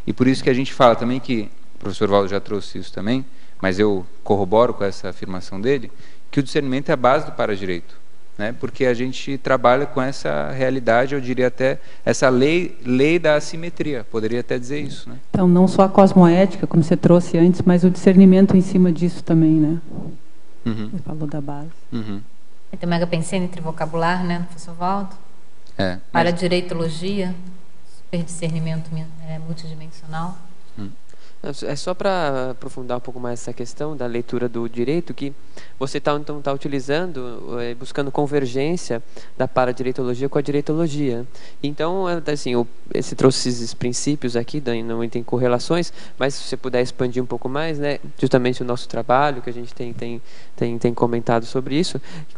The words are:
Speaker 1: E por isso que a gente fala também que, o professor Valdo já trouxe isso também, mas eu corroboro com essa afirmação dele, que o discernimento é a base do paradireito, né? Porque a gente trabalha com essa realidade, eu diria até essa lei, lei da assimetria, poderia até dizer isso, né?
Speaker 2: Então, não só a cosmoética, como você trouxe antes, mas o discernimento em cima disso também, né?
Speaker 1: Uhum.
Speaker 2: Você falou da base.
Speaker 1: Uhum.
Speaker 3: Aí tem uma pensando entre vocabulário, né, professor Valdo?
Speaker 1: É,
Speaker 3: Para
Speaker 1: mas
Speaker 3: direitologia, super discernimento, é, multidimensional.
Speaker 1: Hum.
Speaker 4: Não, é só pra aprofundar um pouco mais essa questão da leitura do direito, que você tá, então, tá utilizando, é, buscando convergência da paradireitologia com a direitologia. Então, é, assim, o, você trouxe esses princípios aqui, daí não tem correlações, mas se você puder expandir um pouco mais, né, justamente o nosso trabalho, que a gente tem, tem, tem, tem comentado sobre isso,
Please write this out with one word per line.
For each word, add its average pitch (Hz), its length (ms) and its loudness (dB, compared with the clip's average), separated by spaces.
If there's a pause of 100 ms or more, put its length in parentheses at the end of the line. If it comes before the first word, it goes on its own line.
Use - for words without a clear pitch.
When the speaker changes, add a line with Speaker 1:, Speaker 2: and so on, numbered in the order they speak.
Speaker 1:
E - 60 0
por 123 140 2
isso 131 160 4
que - 80 4
a 127 40 4
gente 131 200 0
fala 120 200 8
também 120 240 0
que, 113 300 -2 (260)
o - 80 -6
professor 101 260 -2
Valdo 98 200 4
já 98 100 -2
trouxe 98 400 -4
isso 92 140 -6
também, 120 320 -2 (360)
mas 95 160 2
eu 98 300 2 (160)
corroboro 107 500 4
com - 120 -2
essa 98 240 -2
afirmação 95 520 -4
dele, 123 300 0 (400)
que - 80 0
o 139 40 2
discernimento 139 480 -2
é - 20 2
a 147 40 2
base 131 300 4
do 151 60 -6
paradireito, 98 640 -2 (420)
né? 107 200 -2
Porque 131 260 -2
a 123 100 4
gente 131 440 -4
trabalha 131 480 4
com 135 140 -2
essa 147 500 -2
realidade, 131 640 2
eu 139 60 -2
diria 123 280 0
até 131 300 0 (260)
essa 131 240 4
lei, 147 560 2
lei 135 340 4
da 156 160 4
assimetria, 151 760 -4
poderia 113 300 -2
até 127 180 -2
dizer 127 220 -4
isso, 143 280 -6
né? 120 80 -8 (140)
Speaker 2:
Então, 190 160 4
não 180 220 8
só 196 140 4
a 190 60 8
cosmoética, 190 760 8
como 165 160 4
você 170 140 4
trouxe 175 420 6
antes, 180 240 6
mas 175 220 6
o 185 60 6
discernimento 190 680 8
em 180 60 6
cima 180 300 4
disso 170 300 0
também, 160 300 4
né? 160 280 4 (840)
Speaker 1:
Uhum. 110 280 -2
Speaker 2:
Você 185 100 -4
falou 151 240 -4
da 147 140 -4
base. 143 300 -6 (220)
Speaker 1:
Uhum. 104 280 -4 (520)
Speaker 3:
Aí 190 60 -6
tem 175 100 -4
uma 175 180 0
pensando 170 360 -2
entre 180 180 -4
vocabulário, 165 640 -2
né, 175 220 -2
professor 170 260 -6
Valdo? 190 400 -4 (640)
Speaker 1:
É, 92 220 -2 (120)
Speaker 3:
Para 170 200 2
Speaker 1:
mas 175 100 -2
Speaker 3:
direitologia, 180 920 -2 (640)
super - 280 -4
discernimento, 160 640 -4 (380)
é, 160 100 -4
multidimensional. 160 1000 -4 (400)
Speaker 1:
Hum. 98 120 -4 (520)
Speaker 4:
Não, - 80 -4 (180)
é 143 60 -4
só 185 180 -4
pra 151 600 0
aprofundar 123 440 -4
um 123 40 -4
pouco 123 180 -6
mais 120 220 -4
essa 120 120 -6
questão 147 440 -4
da 127 100 -4
leitura 120 420 -2
do 117 200 -2
direito, 123 440 -2
que 139 220 -4 (420)
você 135 220 -2
tá, 147 160 2
então, 147 260 -4
tá 139 120 -2
utilizando, 139 1080 -4
é, 120 140 -4
buscando 135 380 -4
convergência 139 920 -2 (340)
da 127 120 0
paradireitologia 123 800 0
com 151 100 0
a - 20 4
direitologia. 143 840 0 (340)
Então, 165 480 -2
é, 170 220 -2
assim, 135 240 -2
o, 120 100 2 (300)
você - 220 -4
trouxe - 320 4
esses 120 260 -2
princípios 123 640 -2
aqui, 117 240 -2
daí 117 240 -2
não 117 240 -2
tem 117 160 -4
correlações, 127 680 0 (240)
mas 135 180 0
se - 100 -6
você - 120 -4
puder 123 240 -2
expandir 123 400 -2
um 127 60 -2
pouco 120 220 -4
mais, 151 280 -4
né, 143 220 -2 (180)
justamente 127 460 2
o - 20 -2
nosso 120 240 -2
trabalho, 127 540 2
que 123 80 -6
a - 20 -6
gente 120 220 -6
tem, 120 180 -4
tem, 117 300 -4 (320)
tem, 117 240 -2
tem 117 160 2
comentado 117 500 2
sobre 131 320 -2
isso, 156 240 0 (380)